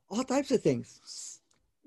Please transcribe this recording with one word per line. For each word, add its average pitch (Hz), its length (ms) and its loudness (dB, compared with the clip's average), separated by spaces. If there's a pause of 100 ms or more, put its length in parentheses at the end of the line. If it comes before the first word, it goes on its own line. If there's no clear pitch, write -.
all 226 140 0
types 269 300 0
of 214 100 4
things, - 760 -2 (500)